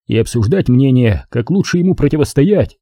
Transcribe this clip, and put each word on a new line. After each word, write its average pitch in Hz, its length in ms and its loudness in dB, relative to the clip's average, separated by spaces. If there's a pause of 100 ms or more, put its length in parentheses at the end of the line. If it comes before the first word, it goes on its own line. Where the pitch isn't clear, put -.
и - 100 -2
обсуждать 117 520 0
мнение, 123 600 2
как 120 220 -6
лучше 180 260 -2
ему 180 160 0
противостоять. 147 880 0